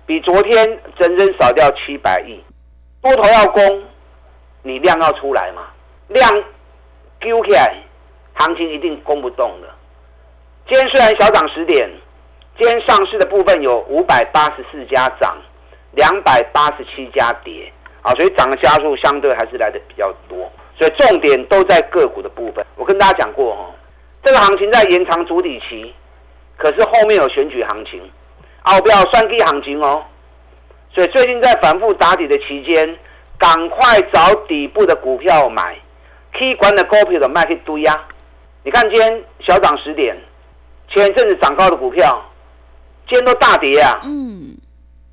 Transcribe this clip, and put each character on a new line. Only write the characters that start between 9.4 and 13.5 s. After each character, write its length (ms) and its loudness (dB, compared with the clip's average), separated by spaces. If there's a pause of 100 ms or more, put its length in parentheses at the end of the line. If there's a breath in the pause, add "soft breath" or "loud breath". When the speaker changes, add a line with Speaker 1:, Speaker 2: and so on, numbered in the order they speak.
Speaker 1:
的。 80 -20 (1000)
今 80 2
天 120 2
虽 120 0
然 80 4 (100)
小 120 4
涨 180 0
十 160 -8
点， 240 0 (720)
今 80 0
天 200 0
上 200 2
市 120 -10
的 80 2
部 180 -2
分 180 2